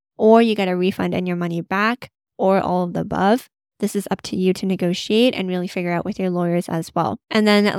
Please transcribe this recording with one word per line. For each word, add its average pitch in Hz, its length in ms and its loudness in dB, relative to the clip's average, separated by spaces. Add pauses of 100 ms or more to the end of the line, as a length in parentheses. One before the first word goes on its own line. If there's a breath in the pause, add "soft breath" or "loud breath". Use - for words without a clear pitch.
(180)
or 220 240 6
you 226 120 2
get 196 140 0
a 180 80 -2
refund 180 380 0
and 185 140 -4
your 175 100 -2
money 170 240 -4
back, 214 480 -4 (280)
or 190 220 2
all 180 240 -2
of 175 100 -6
the 165 80 -2
above, 196 460 0 (340)
this 202 160 -4
is 196 120 -6
up 196 120 -4
to - 160 -8
you 185 160 2
to - 120 -6
negotiate 190 720 0
and 185 140 -6
really 180 180 -4
figure 175 240 -4
out 175 140 -2
with 190 120 -6
your 185 120 -2
lawyers 175 400 -2
as 165 260 -6
well. - 220 -2 (120)
And 214 160 2
then 208 200 6 (140)